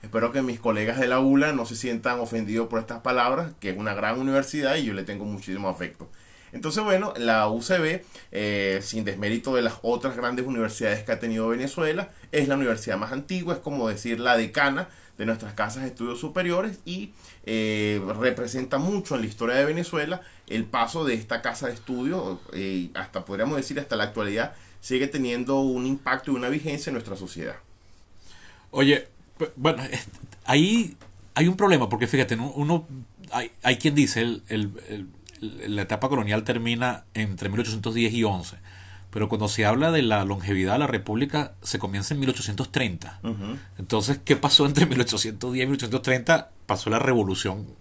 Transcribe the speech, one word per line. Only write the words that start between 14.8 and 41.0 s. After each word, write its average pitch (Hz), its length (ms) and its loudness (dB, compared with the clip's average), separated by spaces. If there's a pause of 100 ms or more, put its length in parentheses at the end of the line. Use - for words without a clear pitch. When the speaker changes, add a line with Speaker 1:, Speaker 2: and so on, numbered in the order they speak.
Speaker 1:
de 107 80 -4
nuestras 107 280 -4
casas 110 280 -4
de 131 80 -6
estudios 123 300 -6
superiores 180 680 -2
y, 185 280 -10 (340)
eh, 107 520 0 (200)
representa 127 580 0
mucho 185 380 0
en 117 60 0
la 110 60 -2
historia 120 280 -2
de 143 100 6
Venezuela 165 560 -2 (240)
el 110 200 -2
paso 123 380 -2
de 127 120 2
esta 113 260 -4
casa 123 240 -6
de 120 80 -4
estudios, 123 640 -4 (160)
eh, 95 400 -4
hasta - 320 -8
podríamos 110 320 -2
decir 139 220 -4
hasta 139 160 -6
la 107 80 0
actualidad, 107 500 -4 (280)
sigue 127 260 0
teniendo 127 540 0
un 127 260 0
impacto 135 440 -2
y 131 40 2
una 123 140 -2
vigencia 147 420 -4
en - 20 -4
nuestra 107 220 -6
sociedad. 82 400 -8 (1120)
Speaker 2:
Oye, 139 380 4 (300)
p-, 156 180 -4
bueno, 135 280 0
es-, 131 240 -6 (380)
ahí 185 500 6 (380)
hay 156 140 4
un 185 100 2
problema, 160 320 6
porque 117 180 0
fíjate, 127 280 2
¿no? 123 160 -4
Uno, 156 360 0 (440)
hay, 117 200 -4 (120)
hay 127 140 4
quien 147 180 2
dice, 135 260 4
el, 117 260 -2
el, 107 240 -2 (680)
el, 104 340 -6
la 104 60 0
etapa 110 280 -2
colonial 107 340 2
termina 117 680 -2
entre 101 360 -2
mil 107 120 0
ochocientos 110 340 -2
diez 117 180 2
y 117 100 2
once, 95 340 -2 (520)
pero 107 180 0
cuando 104 200 0
se 104 180 2
habla 135 260 4
de 156 120 4
la 104 200 4
longevidad 98 500 0
de 131 60 2
la 147 80 2
República, 123 640 -2 (100)